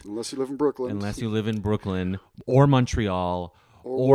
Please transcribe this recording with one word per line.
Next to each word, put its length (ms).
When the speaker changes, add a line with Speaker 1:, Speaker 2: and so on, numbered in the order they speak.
Speaker 1:
Unless 260
you 80
live 100
in 80
Brooklyn. 340
Speaker 2:
unless 300
you 80
live 180
in 120
Brooklyn 600
or 220
Montreal 840
Speaker 1:
Or 80
Speaker 2:
or 240